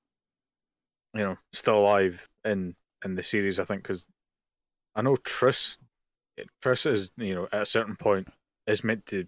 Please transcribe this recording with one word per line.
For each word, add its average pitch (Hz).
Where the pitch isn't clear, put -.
know, 98
still 110
alive 98
in, 92
in 95
the 90
series, 98
I 92
think, 98
'cause 92
I 110
know 135
Triss, -
Triss 127
is, 98
you 101
know, 90
at 104
a 101
certain 110
point 98
is 110
meant 110
to, 92